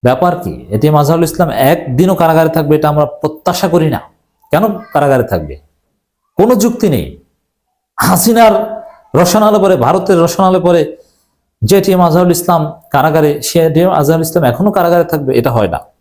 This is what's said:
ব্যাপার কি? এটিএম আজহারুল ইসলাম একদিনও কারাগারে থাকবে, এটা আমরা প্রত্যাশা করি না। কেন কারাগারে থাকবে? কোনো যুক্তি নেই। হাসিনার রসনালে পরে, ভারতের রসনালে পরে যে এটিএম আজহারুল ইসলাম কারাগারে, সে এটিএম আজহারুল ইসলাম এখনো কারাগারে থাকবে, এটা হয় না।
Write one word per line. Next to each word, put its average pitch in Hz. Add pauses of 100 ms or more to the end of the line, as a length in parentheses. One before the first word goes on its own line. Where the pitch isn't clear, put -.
ব্যাপার 170
কি? -
এটিএম 147
আজহারুল 156
ইসলাম 160
একদিনও 143
কারাগারে 160
থাকবে, 156
এটা 151
আমরা 151
প্রত্যাশা 170
করি 160
না। 117 (500)
কেন 196 (140)
কারাগারে 139
থাকবে? 78 (800)
কোনো 226
যুক্তি 214
নেই। 90 (840)
হাসিনার 220 (320)
রসনালে 202
পরে, 202
ভারতের 175
রসনালে 185
পরে 170 (680)
যে 196
এটিএম 185
আজহারুল 175
ইসলাম 165 (180)
কারাগারে, 151
সে -
এটিএম 165
আজহারুল 160
ইসলাম 160
এখনো 143
কারাগারে 175
থাকবে, 147
এটা 120
হয় 110
না। 85 (200)